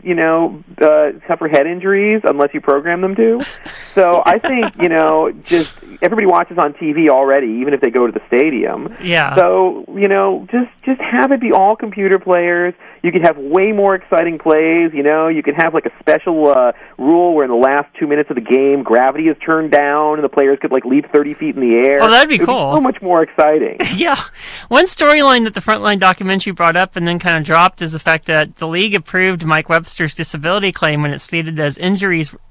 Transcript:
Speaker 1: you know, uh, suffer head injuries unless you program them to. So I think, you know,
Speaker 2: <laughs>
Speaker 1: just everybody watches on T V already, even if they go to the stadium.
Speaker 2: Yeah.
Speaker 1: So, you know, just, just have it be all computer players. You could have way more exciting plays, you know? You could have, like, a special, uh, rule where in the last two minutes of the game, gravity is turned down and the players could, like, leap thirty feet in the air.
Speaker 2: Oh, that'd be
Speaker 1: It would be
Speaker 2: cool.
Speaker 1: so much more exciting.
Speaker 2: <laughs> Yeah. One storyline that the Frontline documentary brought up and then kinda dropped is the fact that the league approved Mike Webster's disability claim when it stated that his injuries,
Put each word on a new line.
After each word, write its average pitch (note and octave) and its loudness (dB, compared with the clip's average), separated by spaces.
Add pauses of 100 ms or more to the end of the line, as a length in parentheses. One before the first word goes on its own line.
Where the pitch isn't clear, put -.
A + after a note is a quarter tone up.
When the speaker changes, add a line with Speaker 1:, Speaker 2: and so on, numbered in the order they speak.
Speaker 1:
you F3+ -2
know, E3 -2 (180)
uh, D3+ 4 (160)
suffer E3 -4
head D3 2
injuries G3 0
unless C#3+ 0
you D3+ -6
program D#3 -2
them F#3+ -4
to. A3+ 2 (520)
So - 4
I F3 2
think, A#3+ -4
you F3+ 0
know, D#3 0
Speaker 2:
<laughs> D3+ -20
Speaker 1:
just E3+ -2 (260)
everybody G3+ 0
watches F3 0
on D3 0
T D#3 -6
V D#3 2
already, C3+ 2 (120)
even C#3 2
if B2+ 0
they B2 0
go B2 2
to A2+ -2
the G#2+ -6
stadium. C3+ -2
Speaker 2:
Yeah. D#3+ 0
Speaker 1:
So, F#3 2 (100)
you G3 0
know, G3 0
just, A#3+ -2 (140)
just C4 -2
have C4 0
it B3+ 0
be A#3 -2
all F#3+ 2
computer G3 -2
players. F3 0 (300)
You F3 -2
could E3+ 0
have E3 2
way E3+ 0
more G3 2
exciting E3+ -2
plays, D#3+ 2
you C#3+ -2
know? D#3 2
You D#3 -2
could D3 -2
have, E3 0
like, D#3+ -2
a - -8
special, D#3 0
uh, C3 4 (280)
rule E3+ 2
where D3+ 2
in B2+ -4
the A#2+ 0
last C3+ 0
two D#3+ -4
minutes D3 -2
of C#3+ -6
the A#2+ -6
game, C3+ 2
gravity C3+ 2
is D#3 0
turned D#3+ -2
down D3 2
and D3+ -4
the C3+ 0
players C#3 0
could, D3+ -4
like, C3 0
leap C#3 0
thirty D3 0
feet D3+ -6
in C#3 -6
the A#2+ 2
air. C#3 2
Speaker 2:
Oh, A3 4
that'd B3+ 4
be D4 0
Speaker 1:
It F3+ 0
would E4+ 0
be A#3+ 0
Speaker 2:
cool. G3+ 0
Speaker 1:
so D#4 2
much B3+ -2
more F3+ 2
exciting. D3+ 0
Speaker 2:
<laughs> - -6
Yeah. D4+ 0 (520)
One C#4+ 4
storyline C#4+ 2
that A3 -6
the G3 -8
Frontline G#3 -2
documentary F#3+ 0
brought E3+ 0
up F#3 -2
and F3 -4
then F3 -2
kinda E3 -2
dropped E3 2
is D#3+ -6
the D#3+ -8
fact D#3+ -2
that D#3 -2
the E3 -8
league F#3+ -4
approved F#3 -2
Mike D#3 0
Webster's E3 -2
disability F3 -4
claim D3+ -2
when D3 -4
it C#3+ -8
stated E3 -6
that D3+ -4
his C#3+ -4
injuries, F3+ -2 (160)